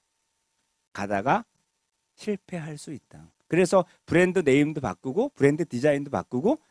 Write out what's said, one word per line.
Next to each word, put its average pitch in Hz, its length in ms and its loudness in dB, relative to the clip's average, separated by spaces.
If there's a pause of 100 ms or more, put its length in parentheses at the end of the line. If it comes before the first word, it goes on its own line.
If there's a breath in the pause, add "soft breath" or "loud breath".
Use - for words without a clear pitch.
(920)
가다가 104 520 -2 (720)
실패할 165 640 -10
수 - 140 -16
있다. - 380 -20 (180)
그래서 175 360 4 (220 soft breath)
브랜드 180 340 2
네임도 147 400 2
바꾸고 135 500 -4
브랜드 151 360 2
디자인도 143 440 -2
바꾸고 131 480 -2 (120)